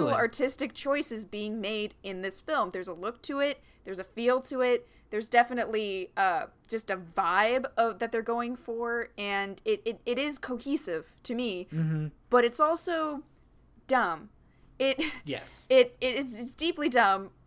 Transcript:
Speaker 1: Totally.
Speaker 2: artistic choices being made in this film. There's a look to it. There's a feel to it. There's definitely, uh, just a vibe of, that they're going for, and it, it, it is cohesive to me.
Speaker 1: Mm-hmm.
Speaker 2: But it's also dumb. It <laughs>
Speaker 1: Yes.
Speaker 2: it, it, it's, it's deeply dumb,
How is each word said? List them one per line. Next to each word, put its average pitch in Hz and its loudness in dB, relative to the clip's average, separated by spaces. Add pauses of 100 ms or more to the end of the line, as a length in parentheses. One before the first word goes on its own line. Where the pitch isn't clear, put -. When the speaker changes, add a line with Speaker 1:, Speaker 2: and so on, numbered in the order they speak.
Speaker 1:
Totally. 117 2
Speaker 2:
artistic 262 0
choices 277 -2
being 214 -6
made 208 -4 (100)
in 190 -8
this 190 -6
film. 247 -2
There's 185 -6
a 180 -8
look 202 -8
to 277 -4
it. 285 0 (220)
There's 190 -10
a 190 -6
feel 247 0
to 262 -4
it. 247 2 (220)
There's 220 -4
definitely, 220 2
uh, 180 2 (220)
just 220 -6
a 190 -2
vibe 196 2 (120)
of, 226 2
that 233 -2
they're 226 0
going 240 -2
for, 233 -4
and 196 -4
it, 214 2
it, 226 -4
it 240 0
is 294 -2
cohesive 254 -4
to 247 -6
me. 220 -4
Speaker 1:
Mm-hmm. 156 0 (220)
Speaker 2:
But 240 8
it's 233 0
also 311 0 (640)
dumb. 208 0 (480)
It 269 2 (140)
<laughs> - -16
Speaker 1:
Yes. - -10
Speaker 2:
it, 247 6
it, 240 0
it's, 247 -6
it's 240 -10
deeply 311 -2
dumb, 196 2 (160)